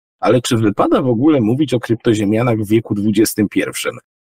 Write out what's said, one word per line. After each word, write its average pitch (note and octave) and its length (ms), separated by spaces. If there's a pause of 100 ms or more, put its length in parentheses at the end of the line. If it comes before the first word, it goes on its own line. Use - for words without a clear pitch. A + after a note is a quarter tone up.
(200)
Ale A#2+ 220
czy A#2+ 160
wypada D#3 440
w C3+ 60
ogóle B2+ 340
mówić B2+ 320
o A#2 60
kryptoziemianach A2 800
w G#2 120
wieku A2 260
dwudziestym G#2 540
pierwszym? - 480 (320)